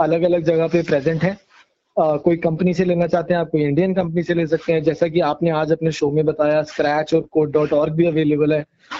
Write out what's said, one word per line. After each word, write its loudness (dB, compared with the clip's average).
अलग-अलग 2
जगह 0
पे 0
प्रेजेंट -2
हैं। 0
अ, 2
कोई 0
कंपनी 0
से 0
लेना 0
चाहते 0
हैं 0
आप, -4
कोई 0
इंडियन 0
कंपनी -2
से -2
ले 0
सकते -2
हैं, 0
जैसा 0
कि 0
आपने 0
आज 0
अपने -2
शो -2
में 0
बताया, 0
scratch -2
और 4
कोड -2
डॉट 0
ऑर्ग 2
भी 2
अवेलेबल 0
है, -2